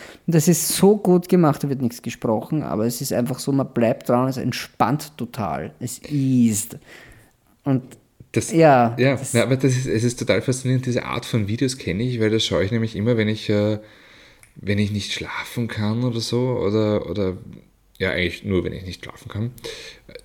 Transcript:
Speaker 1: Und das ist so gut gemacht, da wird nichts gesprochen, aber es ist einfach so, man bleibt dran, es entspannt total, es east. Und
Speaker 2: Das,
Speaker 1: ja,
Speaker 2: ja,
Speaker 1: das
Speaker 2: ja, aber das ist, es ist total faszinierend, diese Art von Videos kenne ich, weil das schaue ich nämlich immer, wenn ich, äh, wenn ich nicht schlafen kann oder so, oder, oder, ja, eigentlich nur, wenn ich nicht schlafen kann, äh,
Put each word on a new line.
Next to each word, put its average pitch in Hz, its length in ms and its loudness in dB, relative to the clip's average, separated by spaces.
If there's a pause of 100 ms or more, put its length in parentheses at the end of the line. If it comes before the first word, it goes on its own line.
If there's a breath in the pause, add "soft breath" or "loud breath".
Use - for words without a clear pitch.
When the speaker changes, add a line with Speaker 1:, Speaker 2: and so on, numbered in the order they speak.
(280 loud breath)
Speaker 1:
Und 170 80 2
das 151 100 4
ist 170 220 2
so 202 280 6
gut 180 320 2
gemacht, 160 360 4
da 143 40 -2
wird 131 140 -2
nichts 120 200 -4
gesprochen, 120 600 -2
aber 87 240 -2
es 120 140 -2
ist - 120 -6
einfach 123 280 -2
so, - 100 -4
man 135 240 0
bleibt 117 340 0
dran, 127 200 4
es 131 80 -4
entspannt 123 800 -2
total, 92 640 -6
es - 280 -10
east. 127 680 2 (840 loud breath)
Und 131 180 0 (500)
Speaker 2:
Das, - 200 -2
Speaker 1:
ja, 135 460 6
Speaker 2:
ja, 131 180 4
Speaker 1:
das - 160 -6
Speaker 2:
ja, 117 100 4
aber 123 140 2
das 131 200 2
ist, 131 120 -4
es 110 160 0
ist 120 160 -2
total - 200 0
faszinierend, 127 460 -2
diese 120 180 -2
Art - 220 -6
von 110 220 -2
Videos 127 280 -2
kenne 95 280 -2
ich, 127 160 -2
weil 110 100 4
das 110 160 2
schaue 85 180 2
ich 98 60 -2
nämlich 113 240 -2
immer, 113 220 2
wenn 110 120 2
ich, 107 220 -4
äh, 104 280 2 (760 soft breath)
wenn 101 240 -2
ich 104 140 0
nicht 101 200 -4
schlafen - 540 -8
kann 110 380 -2
oder 113 160 -2
so, 123 440 -2
oder, 107 460 0
oder, 92 260 -2 (640)
ja, 92 140 -2
eigentlich 90 320 -2
nur, 95 200 0
wenn - 80 -4
ich 95 140 -12
nicht - 180 -12
schlafen - 240 -16
kann, 110 220 -6 (560 loud breath)
äh, - 60 -20 (120)